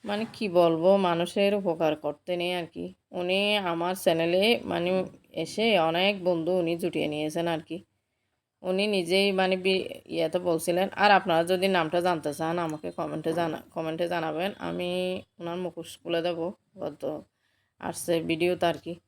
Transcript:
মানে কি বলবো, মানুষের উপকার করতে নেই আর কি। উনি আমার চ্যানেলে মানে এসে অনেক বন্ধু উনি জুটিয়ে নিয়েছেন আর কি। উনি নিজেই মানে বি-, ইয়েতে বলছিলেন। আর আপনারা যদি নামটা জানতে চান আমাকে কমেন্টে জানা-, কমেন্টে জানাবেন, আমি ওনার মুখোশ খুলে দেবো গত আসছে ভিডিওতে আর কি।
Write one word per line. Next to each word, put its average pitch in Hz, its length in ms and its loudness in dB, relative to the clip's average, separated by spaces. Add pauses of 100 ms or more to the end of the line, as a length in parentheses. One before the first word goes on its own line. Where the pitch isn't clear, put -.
মানে 208 280 -2
কি 214 160 -4
বলবো, 170 480 6
মানুষের 190 580 2
উপকার 165 400 0
করতে 151 420 -6
নেই 175 160 -2
আর 175 120 -4
কি। 175 280 -10 (180)
উনি 190 460 0
আমার 175 380 0
চ্যানেলে 185 680 2
মানে 175 400 0 (280)
এসে 202 480 0
অনেক 180 440 2
বন্ধু 170 280 0
উনি 170 260 0
জুটিয়ে 160 300 -2
নিয়েছেন 156 400 -4
আর 160 120 -2
কি। 160 180 -12 (840)
উনি 190 260 0
নিজেই 196 440 2
মানে 190 260 2
বি-, 190 300 0 (180)
ইয়েতে 165 340 -2
বলছিলেন। 180 560 0
আর 208 160 4
আপনারা 180 320 4
যদি 185 240 2
নামটা 175 340 2
জানতে 160 320 0
চান 165 260 -2
আমাকে 165 320 -6
কমেন্টে 160 420 -4
জানা-, 165 360 -2
কমেন্টে 160 380 -4
জানাবেন, 170 520 -4
আমি 180 600 -4 (180)
ওনার 170 180 -8
মুখোশ 170 400 -8
খুলে 170 240 -2
দেবো 170 320 -4 (240)
গত 147 440 -6 (580)
আসছে - 400 -4
ভিডিওতে 170 460 0
আর 160 120 2
কি। 165 160 -10 (140)